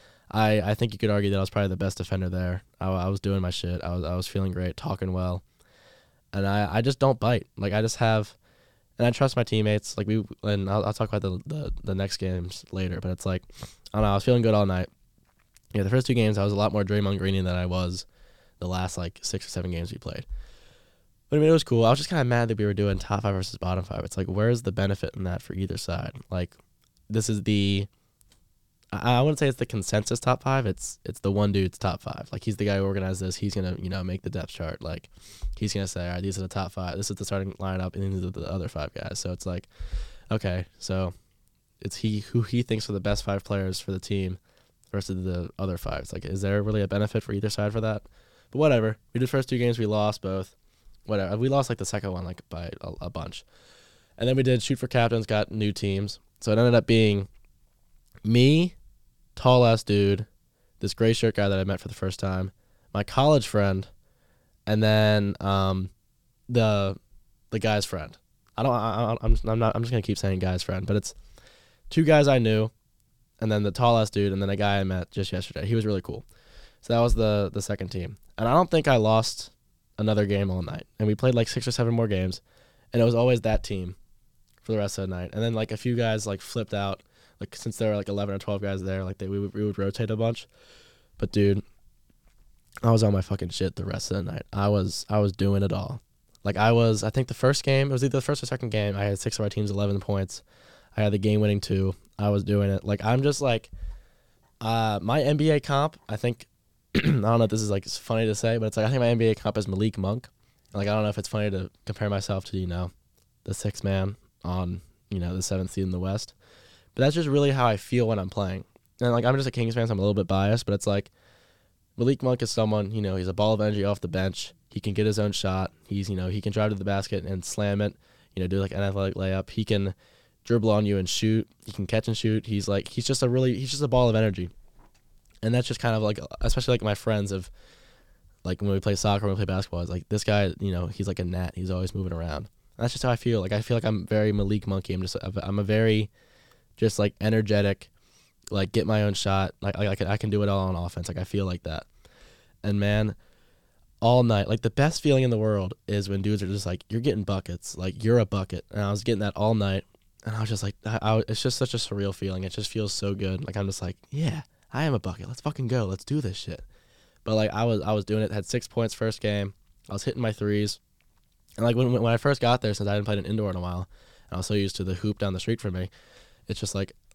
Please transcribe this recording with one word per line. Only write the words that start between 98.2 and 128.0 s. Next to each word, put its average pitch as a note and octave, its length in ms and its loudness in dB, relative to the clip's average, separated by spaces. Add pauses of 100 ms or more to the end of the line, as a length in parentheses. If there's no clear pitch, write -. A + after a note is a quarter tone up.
first D3 200 -2
or - 40 -6
second B2 240 -6
game, G#2 260 0
I G2+ 80 0
had G2+ 140 0
six - 200 -4
of A2 60 -2
our G#2 40 0
team's G#2 220 -2
eleven G2+ 300 0
points. G2 420 -4 (540)
I G#2+ 60 2
had G#2 100 4
the G#2 60 4
game-winning G#2 420 4
two. F#2+ 340 0 (240)
I G#2 120 2
was G2+ 140 2
doing G2+ 260 4
it. G2 140 0
Like, G2+ 200 -2
I'm B2 180 2
just, C#3+ 180 0
like, A#2+ 300 -2 (920)
uh, A2 420 0
my B2 200 0
N D3 140 2
B D3+ 140 2
A D3 100 4
comp, C#3+ 380 -2 (100)
I A2 80 -6
think, - 300 -4 (240)
<clears throat> - 240 -10
I - 60 2
don't B2+ 220 2
know A#2 200 4
if G#2+ 80 4
this A2 100 0
is, G#2+ 100 -2
like, G2 160 -2
funny A2+ 400 -2
to G#2+ 100 0
say, A2+ 200 0
but A2 100 -2
it's G#2+ 100 -4
like, G#2+ 100 2
I A2+ 40 2
think C3 100 2
my A#2+ 80 4
N A#2 100 4
B A2+ 80 4
A A2 80 6
comp G#2+ 240 -2
is G#2 80 0
Malik G2+ 320 0
Monk. G2+ 300 -2 (440)
Like, G2+ 140 -2
I G#2 60 2
don't G#2+ 100 2
know G#2 60 2
if G#2 100 -2
it's G2+ 100 -6
funny G#2 220 -2
to F#2 200 -4 (140)
compare G#2 240 -2
myself G2 380 -2
to, - 100 -6
you F#2 120 -2
know, F2+ 240 -4 (500)
the G2+ 120 -4
sixth - 280 -6
man G2 340 0 (280)
on, F2+ 360 -4 (300)
you G2+ 80 -4
know, F2 160 -4
the F#2 80 -4
seventh F#2 300 -4
seed F#2+ 120 -2
in F#2 60 -2
the F2+ 80 -4
West. F#2+ 360 -4 (600)
But B2 80 0
that's D3 140 4
just E3 120 0
really C#3+ 220 4
how C3+ 160 2
I A2 100 4
feel A#2+ 300 0
when A2 140 0
I'm F#2+ 100 -4
playing. F#2+ 340 -4 (360)
And, B2 100 2
like, A#2 140 2
I'm B2+ 100 4
just C3+ 140 0
a - 20 -4
Kings A#2 240 -2
fan, A#2 140 0
so A2+ 40 -2
I'm G2 60 0
a F#2 40 0
little G#2 120 4
bit F#2+ 140 0
biased, G2 380 2
but G2+ 80 0
it's - 120 -2
like, G2+ 240 0 (840)
Malik B2+ 260 2
Monk B2+ 200 0
is A2+ 100 -2
someone, G#2+ 400 0
you A2 100 -2
know, F#2+ 140 0
he's F#2 100 -2
a F#2+ 60 -2
ball G#2 220 2
of G#2 60 0
energy G#2 240 0
off G2+ 160 0
the - 60 -6
bench. F#2 460 -4 (180)
He - 80 -6
can G2+ 160 -4
get G#2 120 2
his G#2+ 120 0
own G#2 140 0
shot. F#2+ 400 -2 (160)
He's, G2+ 200 -4
you G2+ 60 -2
know, F#2 140 -2
he G2+ 120 -4
can G2+ 120 -2
drive G#2+ 180 2
to G#2 60 -2
the F#2+ 80 -6
basket G2 400 -2
and F#2 200 -6
slam G2+ 360 0
it, G#2 160 -2 (400)